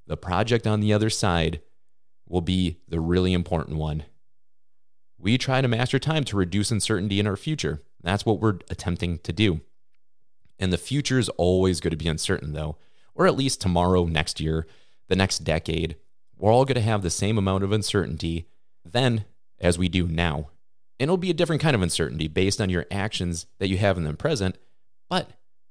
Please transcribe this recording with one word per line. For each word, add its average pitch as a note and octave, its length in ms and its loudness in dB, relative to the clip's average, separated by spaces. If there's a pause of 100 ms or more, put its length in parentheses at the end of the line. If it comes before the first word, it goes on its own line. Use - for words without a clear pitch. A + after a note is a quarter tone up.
the D#2 100 -6
project A2 480 0
on G#2+ 140 2
the G#2 140 2
other G#2+ 160 2
side E2+ 520 0 (640)
will F2 160 -2
be F2+ 460 0
the E2 140 -4
really F2+ 320 2
important E2+ 440 -2
one. D#2 280 -4 (1120)
We A2 200 0
try C3 240 0
to B2+ 80 2
master B2 300 2
time D#3 260 0
to - 100 -6
reduce G2 340 0
uncertainty G2+ 480 0
in G2+ 100 2
our G2 100 -2
future. D#2 440 -4 (200)
That's F#2+ 240 0
what A2 160 2
we're G#2 180 2 (100)
attempting F2 500 -4
to - 120 -8
do. F2 300 2 (1000)
And F#2 140 2
the E2+ 40 0
future C3+ 400 -2
is A2+ 120 0
always F#2 500 2
going E2+ 120 -2
to D#2+ 60 -4
be D#2+ 120 -2
uncertain, D#2+ 420 -4
though, D2+ 240 -6 (400)
or F3 100 2
at E3+ 120 4
least C3+ 240 -2
tomorrow, F2+ 440 4
next D#2+ 360 -2
year, D#2+ 260 -2 (400)
the F#2 80 2
next F#2 300 0
decade. D#2+ 500 -2 (400)
We're G#2 160 2
all B2+ 140 6
gonna B2+ 160 0
have G#2+ 220 0
the F2 60 0
same G#2 280 0
amount F#2+ 260 2
of G2 80 -2
uncertainty E2+ 800 -2 (340)
then A#2 400 0 (360)
as F2 180 4
we F2+ 100 0
do F2 220 0
now. D#2+ 400 -2 (500)
And C#3 80 0
it'll F3+ 80 2
be F#3 140 -2
a F3 40 2
different D#3 280 0
kind D3 140 4
of G2+ 60 2
uncertainty D#2 460 -2
based F#2 320 0
on G2+ 100 0
your F2 220 0
actions F#2 540 -4 (140)
that F#2+ 100 -2
you F#2+ 80 0
have G2 200 2
in E2+ 60 -2
the D2+ 120 -2
present, G#2 420 -2 (500)
but - 240 -2 (400)